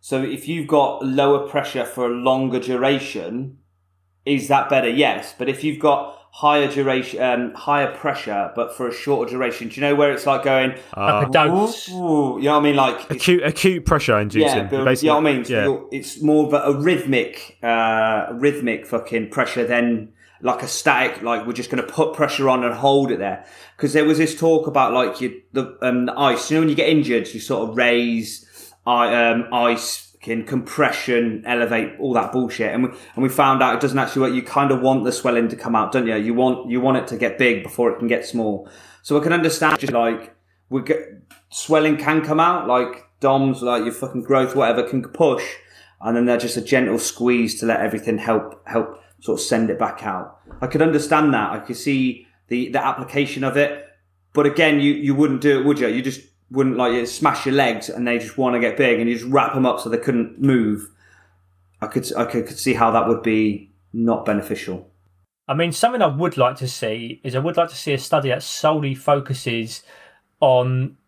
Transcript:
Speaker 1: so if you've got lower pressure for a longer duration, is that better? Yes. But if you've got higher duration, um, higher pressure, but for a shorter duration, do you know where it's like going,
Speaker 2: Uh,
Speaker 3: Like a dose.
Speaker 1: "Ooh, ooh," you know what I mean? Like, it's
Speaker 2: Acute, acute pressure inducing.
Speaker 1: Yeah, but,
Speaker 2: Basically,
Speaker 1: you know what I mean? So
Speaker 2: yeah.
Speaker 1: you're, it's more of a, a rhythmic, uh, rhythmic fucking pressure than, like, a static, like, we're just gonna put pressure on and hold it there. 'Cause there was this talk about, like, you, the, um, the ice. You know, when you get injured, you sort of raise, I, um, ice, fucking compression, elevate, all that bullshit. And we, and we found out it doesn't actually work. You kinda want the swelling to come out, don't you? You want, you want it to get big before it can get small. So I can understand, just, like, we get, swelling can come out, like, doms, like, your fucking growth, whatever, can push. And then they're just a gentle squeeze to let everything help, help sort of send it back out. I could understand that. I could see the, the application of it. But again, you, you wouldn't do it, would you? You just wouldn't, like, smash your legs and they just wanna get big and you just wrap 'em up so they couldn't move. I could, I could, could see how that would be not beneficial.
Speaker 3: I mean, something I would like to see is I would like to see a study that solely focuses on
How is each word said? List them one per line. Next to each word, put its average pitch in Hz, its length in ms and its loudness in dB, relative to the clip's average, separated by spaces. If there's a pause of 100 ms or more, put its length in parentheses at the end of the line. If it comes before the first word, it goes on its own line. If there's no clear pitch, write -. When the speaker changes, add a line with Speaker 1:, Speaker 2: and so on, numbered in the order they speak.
Speaker 1:
so 135 160 -2
if 127 260 -8
you've 156 200 -6
got 147 340 2
lower 139 460 2
pressure 135 380 -4
for - 180 -6
a 120 60 0
longer 127 500 0
duration, 123 960 -4 (720)
is 139 220 -2
that 135 200 2
better? 131 200 2
Yes. 120 500 0
But 127 100 -4
if 135 160 -6
you've 151 160 -4
got - 380 0 (120)
higher 147 400 2
duration, 135 520 -2
um, 123 320 -2
higher 143 420 0
pressure, 101 580 -4
but 117 220 -4
for 127 100 -4
a 120 60 -6
shorter 120 400 -2
duration, 120 360 -4
do - 80 -14
you 131 40 -8
know 143 140 2
where 143 180 4
it's 127 140 -4
like 135 160 0
going, 131 300 2 (220)
Speaker 2:
Uh, - 260 2
Speaker 3:
Like 135 80 0
a - 20 -4
dose. 175 580 2
Speaker 1:
"Ooh, 185 60 -14
ooh," 151 440 0
you 127 60 -4
know 143 80 4
what 147 80 4
I 147 40 2
mean? 147 120 4
Like, 127 240 2 (100)
it's 131 120 -4
Speaker 2:
Acute, 180 220 4
acute 160 420 0
pressure 127 320 2
inducing. 131 400 2
Speaker 1:
Yeah, 101 120 -4
but, 135 140 0
Speaker 2:
Basically, 131 240 2
Speaker 1:
you 151 60 6
know 151 80 4
what 151 80 4
I - 20 2
mean? 123 140 -2
So 127 80 -4
Speaker 2:
yeah. 107 100 2
Speaker 1:
you're, - 260 -2
it's 135 320 -10
more 151 260 4
of 147 40 0
a, 147 60 4
a 143 200 2
rhythmic, 139 840 -2
uh, 113 720 0
rhythmic 127 540 0
fucking 113 440 -4
pressure 123 360 -2
than, 120 460 0 (300)
like, 127 200 -2
a 135 60 -10
static, 131 540 0
like, 113 240 -2
we're 117 80 -6
just 120 160 -8
gonna 123 120 -2
put 160 300 -2
pressure 139 380 0
on 127 120 2
and 117 120 -2
hold 135 360 2
it 101 100 -2
there. 95 260 -6 (320)
'Cause 143 160 0
there 151 100 6
was 156 140 4
this 160 200 0
talk 160 280 2
about, 131 260 2
like, 123 300 0
you, 117 180 -6 (140)
the, 127 260 -4
um, 123 240 0
the - 140 -4
ice. 135 320 2
You 156 80 4
know, - 20 4
when 160 80 4
you 147 60 2
get 143 160 2
injured, 123 420 2
you 107 80 -10
sort 113 300 -4
of 113 80 -6
raise, 120 720 0 (360)
I, 120 440 4
um, 117 200 0
ice, 120 600 -2
fucking 113 320 -6
compression, 120 1000 0
elevate, 117 520 0
all 131 140 -4
that 110 200 0
bullshit. 117 420 -2
And 123 100 0
we, 127 60 -4 (240)
and 123 80 -2
we 131 80 2
found 135 320 4
out 127 120 2
it 117 60 -2
doesn't 135 180 0
actually 131 300 0
work. 123 60 -2
You 127 80 -2
kinda 139 340 0
want 127 280 2
the 123 80 0
swelling 117 360 0
to - 80 -6
come 117 180 -6
out, 107 180 0
don't 127 140 0
you? 113 100 -2
You 110 180 -2
want, 123 360 0
you 123 120 0
want 131 160 2
it - 80 -4
to 120 100 -8
get 117 220 -2
big 117 240 2
before 120 280 0
it - 80 -6
can 120 100 -2
get 117 180 0
small. 110 420 -4 (340)
So 147 160 0
I 147 40 0
can 165 100 0
understand, 160 460 2
just, 127 160 -4
like, 117 400 -2 (340)
we 127 140 -4
get, - 180 -2 (500)
swelling 156 460 2
can 151 260 0
come 151 180 0
out, 170 280 0
like, 123 380 -2 (140)
doms, 135 420 2
like, 123 220 0
your 113 100 -4
fucking 127 300 -8
growth, 131 300 2
whatever, 120 280 2
can 123 200 -2
push. 135 400 0 (600)
And 113 120 -2
then 120 120 2
they're 120 100 4
just 120 220 -2
a 110 40 -4
gentle 117 360 2
squeeze 117 600 0
to 117 60 -2
let 113 140 2
everything 107 380 -2
help, 107 500 -2
help - 320 -4 (200)
sort - 200 -4
of - 60 -6
send 113 240 2
it 165 80 -2
back - 260 -4
out. 95 320 -8 (240)
I 127 60 -4
could 151 160 0
understand 156 500 2
that. 107 200 0
I 107 80 -8
could - 160 -10
see 131 500 -2 (220)
the, 123 200 -4
the 139 160 -2
application 135 600 -4
of 131 120 -2
it. 143 300 0 (480)
But 147 100 4
again, 147 360 4
you, 143 120 4
you 143 220 0
wouldn't 135 260 2
do 139 180 4
it, 127 60 -2
would 147 160 2
you? 120 80 0
You 117 140 -2
just 131 180 -6 (300)
wouldn't, 131 260 0
like, 120 320 0
smash - 380 0
your 131 80 0
legs 120 340 0
and 123 180 -4
they 120 120 0
just 110 200 -8
wanna 123 220 2
get 117 160 0
big 120 240 4
and 117 80 0
you 120 80 0
just 113 120 -8
wrap 135 280 2
'em 131 100 2
up 120 140 0
so - 80 -8
they 113 80 -2
couldn't 117 440 -2
move. 113 480 2 (920)
I - 60 -6
could, 127 200 -4 (100)
I 117 100 -2
could, 117 200 -4
could - 120 -14
see 127 160 0
how 113 180 4
that 117 160 2
would 113 140 0
be 110 500 0 (200)
not 117 340 -2
beneficial. 101 640 -6 (600)
Speaker 3:
I 139 60 -2
mean, 165 180 0
something 240 300 2
I 180 40 4
would 151 300 -2
like 131 200 2
to 127 120 -6
see 117 560 -8
is 127 100 -8
I 131 60 0
would 170 160 -2
like 170 140 2
to - 60 -16
see 147 180 -4
a 131 40 -2
study 135 300 0
that - 140 -2
solely 151 520 -2
focuses 131 880 -2 (580)
on 127 560 2 (120)